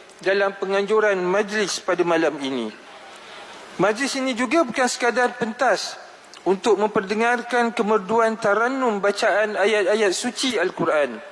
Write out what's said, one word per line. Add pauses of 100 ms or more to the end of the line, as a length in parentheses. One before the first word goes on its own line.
(220)
dalam
penganjuran
majlis
pada
malam
ini. (1120)
Majlis
ini
juga
bukan
sekadar
pentas (480)
untuk
memperdengarkan
kemerduan
tarannum
bacaan
ayat-ayat
suci
Al-Quran. (140)